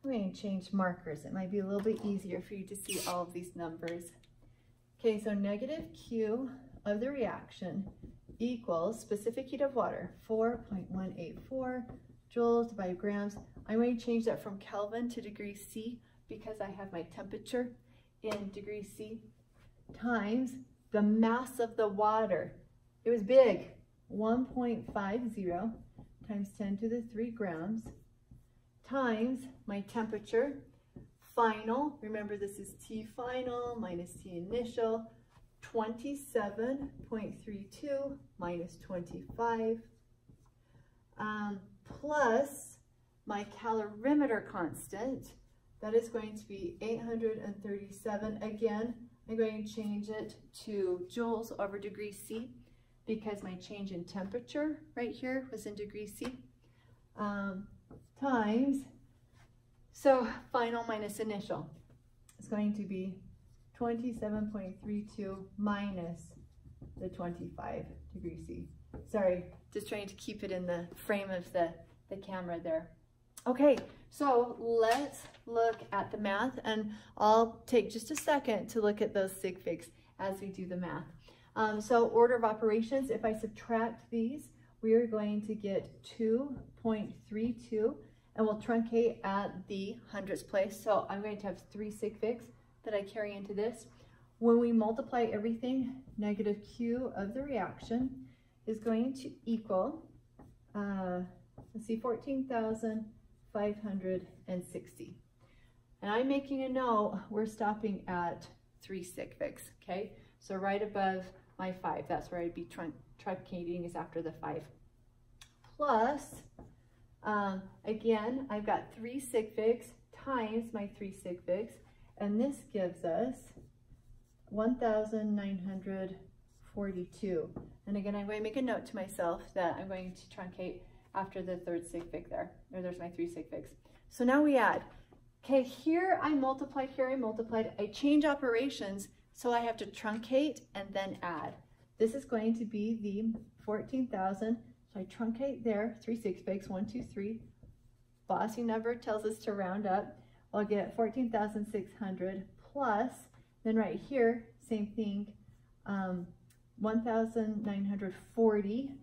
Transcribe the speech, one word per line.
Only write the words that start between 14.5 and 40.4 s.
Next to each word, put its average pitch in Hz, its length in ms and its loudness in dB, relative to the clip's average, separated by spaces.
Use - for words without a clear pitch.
Kelvin 220 500 -2
to 240 120 -6
degree 208 320 -8
C 226 460 -8
because 220 320 -8
I 196 80 -4
have 196 240 -10
my 170 80 -4
temperature 220 720 -4
in 202 280 -4
degree 202 320 -8
C, 214 360 -12
times 233 520 0
the 208 100 6
mass 226 580 6
of 226 160 0
the 214 140 4
water. 208 680 4
It 226 60 2
was 233 140 6
big, 233 440 10
one 226 380 2
point 240 480 -2
five 220 360 0
zero 190 440 -2
times 202 320 -4
ten 202 200 -2
to 220 100 -2
the 233 140 0
three 226 200 -4
grams, 196 500 -2
times 247 540 0
my 202 160 -4
temperature, 226 840 -2
final, 233 680 2
remember 214 360 -6
this 196 220 -6
is 196 220 -12
T 220 240 -8
final 240 640 -4
minus 180 340 -6
T 180 240 -10
initial, 226 680 0
twenty-seven 233 1300 -2
point 208 340 -6
three 202 280 -10
two 277 460 -4
minus 175 400 -4
twenty-five, 226 1000 -2